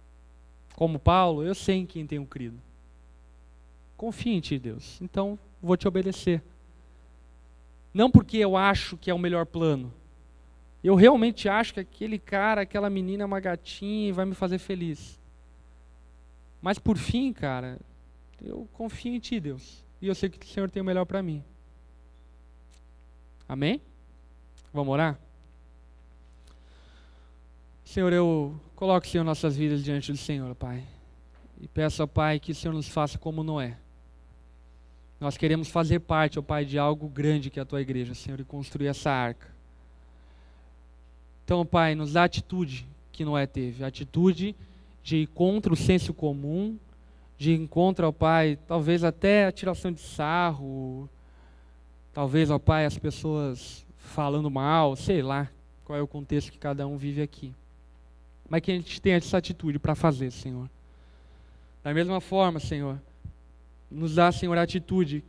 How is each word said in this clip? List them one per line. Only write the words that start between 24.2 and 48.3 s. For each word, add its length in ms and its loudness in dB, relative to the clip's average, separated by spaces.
Vamos 220 -2
orar? 260 0
Senhor, 300 2
eu 440 2
coloco, 320 2
Senhor, 200 0
nossas 320 -2
vidas 260 0
diante 300 -4
do 40 -4
Senhor, 380 -8
Pai. 300 -10
E 80 -16
peço, 340 -2
ó 60 -2
Pai, 320 2
que 140 -8
o 20 -10
Senhor 180 -6
nos 140 -6
faça 300 -2
como 260 -6
Noé. 340 -6
Nós 160 -4
queremos 320 0
fazer 320 2
parte, 400 0
ó 20 -2
Pai, 220 -2
de 160 -2
algo 300 0
grande 400 0
que 100 -10
é 40 -6
a 20 -12
tua 160 -4
igreja, 320 -6
Senhor, 260 -10
e 60 -12
construir 420 -6
essa 240 0
arca. 420 -2
Então, 160 4
Pai, 300 4
nos 180 -2
dá 80 6
a 40 8
atitude 640 -4
que 140 -6
Noé 220 0
teve, 360 -6
a 40 -6
atitude 680 0
de 140 -4
ir 140 0
contra 440 0
o 20 4
senso 380 2
comum, 640 -4
de 140 2
ir 140 0
contra, 400 2
ó 40 2
Pai, 560 2